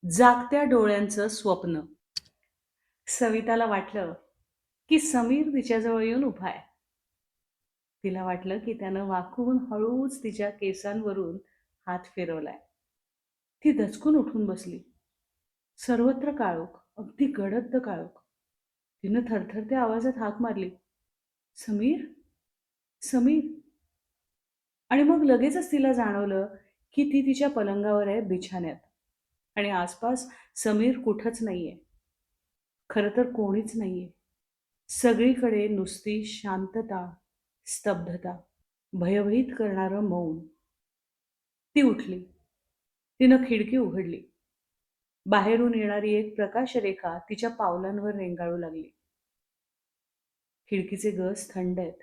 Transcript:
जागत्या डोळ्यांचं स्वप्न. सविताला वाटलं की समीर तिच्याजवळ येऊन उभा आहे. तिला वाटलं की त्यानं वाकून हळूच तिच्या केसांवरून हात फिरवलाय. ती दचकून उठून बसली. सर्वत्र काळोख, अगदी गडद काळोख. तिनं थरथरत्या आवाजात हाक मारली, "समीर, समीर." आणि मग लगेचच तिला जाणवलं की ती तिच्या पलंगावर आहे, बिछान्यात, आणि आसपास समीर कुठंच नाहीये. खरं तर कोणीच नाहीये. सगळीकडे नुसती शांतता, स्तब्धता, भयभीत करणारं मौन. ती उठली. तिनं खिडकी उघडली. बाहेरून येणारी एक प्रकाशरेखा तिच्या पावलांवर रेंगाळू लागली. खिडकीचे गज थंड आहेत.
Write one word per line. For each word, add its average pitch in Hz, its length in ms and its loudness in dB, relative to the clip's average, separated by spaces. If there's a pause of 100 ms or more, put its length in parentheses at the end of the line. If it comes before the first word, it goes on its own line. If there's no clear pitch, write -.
(120)
जागत्या 247 520 6
डोळ्यांचं 208 640 4
स्वप्न. 185 520 -2 (1300)
सविताला 226 580 0
वाटलं 190 480 -4 (760)
की 320 100 6
समीर 285 480 2
तिच्याजवळ 226 560 0
येऊन 233 200 0
उभा 190 260 -4
आहे. - 120 -10 (1400)
तिला 185 220 -4
वाटलं 185 320 -4
की 220 160 -8
त्यानं 196 320 -6
वाकून 196 520 -2 (140)
हळूच 247 520 -2
तिच्या 208 260 -4
केसांवरून 196 880 -6 (500)
हात 180 120 -4 (160)
फिरवलाय. 165 440 -8 (1040)
ती 302 80 6
दचकून 247 440 2
उठून 220 300 2
बसली. 180 340 -8 (1000)
सर्वत्र 262 580 2
काळोख, 180 500 -4 (120)
अगदी - 280 -2
गडद 220 500 -2
काळोख. 185 480 -6 (800)
तिनं 214 260 2
थरथरत्या 214 520 -2
आवाजात 233 360 0
हाक 214 240 -4
मारली, 202 280 -2 (840)
"समीर, 220 500 0 (960)
समीर." 269 680 0 (1200)
आणि 277 140 6
मग 311 200 6
लगेचच 277 480 4
तिला 269 200 4
जाणवलं 202 560 0 (440)
की 285 220 2
ती 277 80 4
तिच्या 269 280 2
पलंगावर 208 580 0
आहे, 208 140 0
बिछान्यात, 185 540 -4 (800)
आणि 202 140 -2
आसपास 196 600 -4 (260)
समीर 226 440 0
कुठंच 226 440 -2
नाहीये. 175 340 -6 (1120)
खरं 208 280 0
तर 247 140 2
कोणीच 214 440 -2
नाहीये. 185 340 -6 (800)
सगळीकडे 233 800 2
नुसती 214 580 -4
शांतता, 190 880 -6 (500)
स्तब्धता, 175 760 -6 (520)
भयभीत 202 640 2
करणारं 196 440 -2
मौन. 170 460 -4 (1300)
ती 294 60 8
उठली. 185 420 2 (1000)
तिनं 262 160 10 (100)
खिडकी 220 300 0
उघडली. 180 460 -2 (1040)
बाहेरून 220 480 4
येणारी 208 400 0
एक 214 220 0
प्रकाशरेखा 202 840 -2
तिच्या 214 300 -6
पावलांवर 202 680 -4
रेंगाळू 175 420 -6
लागली. 160 320 -10 (1800)
खिडकीचे 196 420 -2
गज 185 420 -6
थंड 180 260 -4
आहेत. 165 240 -6